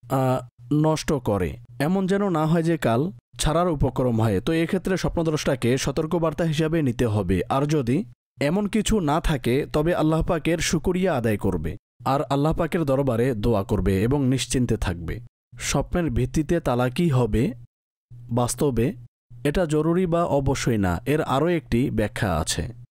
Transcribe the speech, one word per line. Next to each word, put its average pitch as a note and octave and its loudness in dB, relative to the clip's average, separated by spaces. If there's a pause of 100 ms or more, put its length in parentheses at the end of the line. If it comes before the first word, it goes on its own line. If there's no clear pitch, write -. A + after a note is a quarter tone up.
আ, C3 0 (260)
নষ্ট D#3 2
করে। G2+ 0 (220)
এমন F#3 0
যেন G3+ 2
না D#3 0
হয় E3 2
যে E3 0
কাল B2+ 0 (280)
ছাড়ার E3 2
উপক্রম C3 0
হয়। G#2 2
তো - 0
এক্ষেত্রে F3 0
স্বপ্নদ্রষ্টাকে D3+ 0
সতর্কবার্তা D#3+ -2
হিসাবে D#3+ 0
নিতে B2 0
হবে। G2 2
আর C3+ 2
যদি D3 0 (380)
এমন F3+ 0
কিছু G#3+ 2
না D#3 0
থাকে, C3 0
তবে D#3 2
আল্লাহ D#3 2
পাকের E3 0
শুকরিয়া F3+ 0
আদায় A2+ 0
করবে F2+ -2 (280)
আর C3+ 0
আল্লাহ C#3+ 0
পাকের E3+ -2
দরবারে C3 0
দোয়া G#2 0
করবে F#2+ 2
এবং C3+ 2
নিশ্চিন্তে B2 0
থাকবে। E2+ -4 (400)
স্বপ্নের D3+ -2
ভিত্তিতে C#3+ 0
তালাকি B2+ 0
হবে B2 2 (600)
বাস্তবে, B2 0 (500)
এটা D#3 0
জরুরি D#3+ 2
বা E3+ 0
অবশ্যই C#3 0
না, F2+ 0
এর D3+ 0
আরও C#3 0
একটি D3+ 0
ব্যাখ্যা G#2 -2
আছে। D#2 -4 (180)